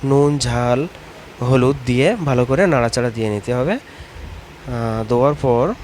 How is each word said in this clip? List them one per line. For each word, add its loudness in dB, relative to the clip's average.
নুন, 2
ঝাল, 0
হলুদ 2
দিয়ে 2
ভালো 0
করে 2
নাড়াচাড়া 0
দিয়ে -4
নিতে -4
হবে। -2
আহ, -8
দেওয়ার 2
পর 2